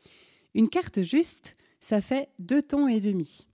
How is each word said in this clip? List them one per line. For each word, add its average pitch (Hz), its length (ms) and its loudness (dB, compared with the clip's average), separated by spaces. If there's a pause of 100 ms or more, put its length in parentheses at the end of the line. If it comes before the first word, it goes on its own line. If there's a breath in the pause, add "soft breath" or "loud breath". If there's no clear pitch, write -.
(540 soft breath)
Une 220 160 4
quarte 349 320 -2
juste, - 540 -2 (240 soft breath)
ça 208 220 0
fait 269 280 -4 (100)
deux 247 220 2
tons 285 260 0
et 226 120 2
demi. 190 540 -4